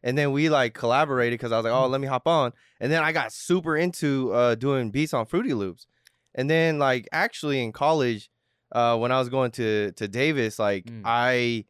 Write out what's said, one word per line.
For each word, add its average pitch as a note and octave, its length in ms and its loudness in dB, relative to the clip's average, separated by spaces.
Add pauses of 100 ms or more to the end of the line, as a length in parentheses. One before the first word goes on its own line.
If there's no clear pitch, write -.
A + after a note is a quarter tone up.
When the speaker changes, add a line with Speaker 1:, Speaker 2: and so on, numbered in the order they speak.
Speaker 1:
and B2+ 160 -2
then C#3+ 140 2
we, D3+ 160 2
like, B2+ 260 2
collaborated B2 640 0
'cause A#2 140 -4
I A2 40 2
was A2+ 80 0
like, A2+ 80 0
"Oh, C3 140 2
Speaker 2:
Mm. B2+ 60 0
Speaker 1:
let C3+ 80 -2
me C#3 80 -6
hop C3 180 -2
on." D3 260 2 (280)
And B2+ 120 -2
then E3 120 2
I D#3+ 80 0
got C3 200 -2
super E3 440 -2
into, C#3+ 580 -2
uh, A#2+ 200 4
doing B2+ 360 -2
beats D3 240 -2
on A2+ 120 -2
Fruity F#3+ 280 -2
Loops. F#2+ 320 -6 (480)
And C3+ 160 -2
then, D#3+ 280 2
like, B2+ 340 0
actually D3+ 500 -2
in A2+ 100 -4
college, C3+ 580 0 (420)
uh, A#2 260 2
when A#2+ 140 0
I C3 60 4
was B2+ 100 0
going B2+ 240 0
to, G#2+ 400 0
to G#2 160 -8
Davis, B2 500 -2
like, G2+ 280 0
Speaker 2:
Mm. A#2 180 -14
Speaker 1:
I A#2+ 640 0